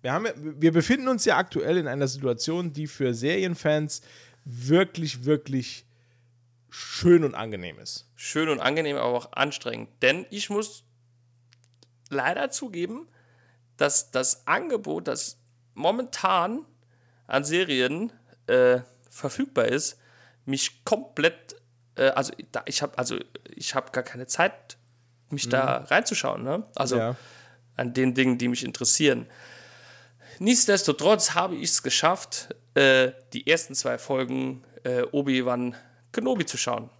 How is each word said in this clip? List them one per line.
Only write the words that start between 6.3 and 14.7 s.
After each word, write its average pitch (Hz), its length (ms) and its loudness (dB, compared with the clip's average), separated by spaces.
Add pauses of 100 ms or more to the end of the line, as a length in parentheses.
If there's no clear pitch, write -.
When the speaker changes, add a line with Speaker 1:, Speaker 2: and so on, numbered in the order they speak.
Speaker 1:
schön - 540 4
und 135 120 -2
angenehm 90 440 -8
ist. - 360 -14
Speaker 2:
Schön 156 340 -4
und 143 100 0
angenehm, 143 380 0
aber 120 80 -2 (120)
auch 120 160 -8
anstrengend. 120 560 -4 (120)
Denn 151 280 2
ich 202 200 -8
muss 208 340 -4 (1300)
leider 139 420 -2
zugeben, 220 560 -8 (680)
dass - 340 0
das - 360 -2
Angebot, 175 600 -2